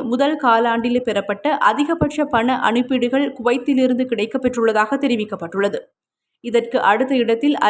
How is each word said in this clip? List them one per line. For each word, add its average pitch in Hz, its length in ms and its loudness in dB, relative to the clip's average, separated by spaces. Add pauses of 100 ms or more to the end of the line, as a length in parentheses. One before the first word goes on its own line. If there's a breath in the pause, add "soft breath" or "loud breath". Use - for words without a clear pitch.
(120)
முதல் 285 320 0
காலாண்டில் 233 640 2
பெறப்பட்ட 208 500 -2 (140)
அதிகபட்ச 294 640 -2
பண 240 220 0 (120)
அனுப்பீடுகள் 254 580 0 (120)
குவைத்திலிருந்து 254 720 0
கிடைக்கப்பெற்றுள்ளதாக 220 920 0
தெரிவிக்கப்பட்டுள்ளது. 202 800 -2 (640)
இதற்கு 233 340 0 (120)
அடுத்த 254 260 2
இடத்தில் 233 380 2 (160)